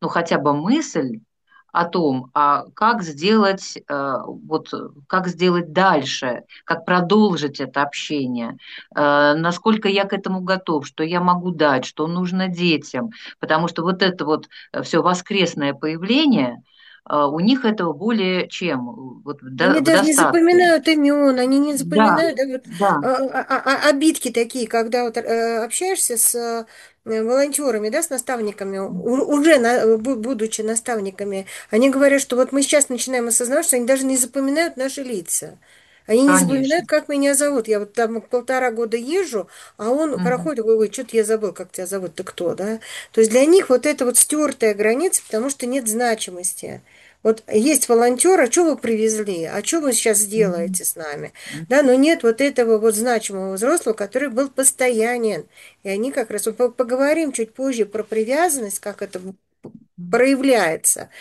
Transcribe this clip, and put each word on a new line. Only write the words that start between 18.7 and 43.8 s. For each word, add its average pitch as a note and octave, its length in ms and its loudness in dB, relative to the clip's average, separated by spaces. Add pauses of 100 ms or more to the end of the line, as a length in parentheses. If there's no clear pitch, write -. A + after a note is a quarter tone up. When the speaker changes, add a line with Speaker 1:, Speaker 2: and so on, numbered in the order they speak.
Speaker 1:
э, B2 340 -16
вот C#3+ 180 -12
в C3 140 -14
до-, C#4+ 180 2
Speaker 2:
Они D#4 60 2
Speaker 1:
в - 20 0
Speaker 2:
даже D4+ 220 4
не D#4 80 2
Speaker 1:
достатке. - 20 2
Speaker 2:
запоминают E4+ 760 4
имён, C#4+ 520 4
они C4 180 2
не D4 180 0
Speaker 1:
Да, - 0 -
Speaker 2:
запоминают, G#3 600 2
да, C4 100 0
вот, B3+ 180 -6
Speaker 1:
да. F#3+ 360 0
Speaker 2:
а, F3+ 80 -2
а, C4 400 -2
а, C4 380 0
а, - 40 4
обидки C#4 400 2
такие, A#3 380 -2
когда A#3 360 -2
вот, A3+ 120 -6
э, A3+ 480 -2
общаешься D#4+ 520 -4
с, - 200 2
э, A#3 280 -6 (400)
волонтёрами, A#3 840 -2
да, C#4 140 -2
с E4 80 -4
наставниками, G#3 680 -6
у-, A3+ 560 -2
уже D4 240 6
на-, A3+ 380 2
бу-, A#3 200 -2
будучи A3 460 -6
наставниками, G3+ 840 -6 (240)
они C4+ 200 4
говорят, C#4 320 4
что B3 140 -4
вот B3+ 160 2
мы C#4 100 2
сейчас C#4+ 260 2
начинаем B3 380 -4
осознавать, B3 400 0
что - 100 0
они A#3+ 100 -2
даже C4+ 200 2
не C4 100 0
запоминают C#4 600 -2
наши C4+ 260 -6
лица. F3+ 560 -8 (480)
Они A3+ 160 4
не C#4 140 6
Speaker 1:
Конечно. - 20 6
Speaker 2:
запоминают, C#4 480 0
как D4+ 220 0
меня C#4 260 2
зовут. C#4+ 340 0
Я G#3+ 120 2
вот G#3 140 -10
там A3+ 280 -2
полтора B3+ 480 -2
года A3+ 260 -4
езжу, B3 520 -4 (280)
а G#3+ 140 -4
он C#4+ 280 0
Speaker 1:
Мгм. - 20 -
Speaker 2:
проходит, B3+ 440 -2
ой, A3+ 120 4
ой, G#3+ 120 2
чё-то A3+ 280 -6
я A3 80 4
забыл, G#3 280 -2
как F3+ 200 -14
тебя F#3 140 -8
зовут, F#3 280 -8
ты - 80 -8
кто, F3 320 -4
да? G3+ 240 -6 (340)
То - 80 2
есть A3 120 6
для B3+ 120 6
них E4+ 260 6
вот B3 160 4